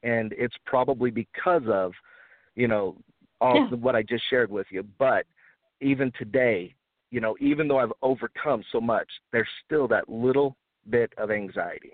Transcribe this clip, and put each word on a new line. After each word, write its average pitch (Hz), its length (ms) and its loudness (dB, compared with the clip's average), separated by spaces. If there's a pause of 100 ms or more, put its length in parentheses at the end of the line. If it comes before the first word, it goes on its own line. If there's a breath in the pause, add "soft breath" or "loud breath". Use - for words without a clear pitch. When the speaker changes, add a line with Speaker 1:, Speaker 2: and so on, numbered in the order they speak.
Speaker 1:
And 113 340 0
it's 120 160 -2 (100)
probably 127 460 0
because 135 580 -2
of, 95 240 0 (640 soft breath)
you 120 140 2
know, 101 280 0 (440)
all 127 160 4
Speaker 2:
Yeah. 262 140 4
Speaker 1:
the, 123 60 -4
what 120 200 0
I 110 60 2
just 113 280 -4
shared 120 200 2
with 98 200 -6
you. 95 120 -6 (160)
But 123 280 2 (540 soft breath)
even 135 320 0
today, 113 640 0 (360)
you 120 100 -4
know, 110 200 -2
even 147 260 2
though 139 120 2
I've 117 140 2 (100)
overcome 131 680 -2
so 120 100 0
much, 113 280 0 (240)
there's 113 160 2 (160)
still 147 240 0
that 107 200 2
little 131 480 0 (320)
bit 117 300 2
of 107 120 -4
anxiety 95 640 -6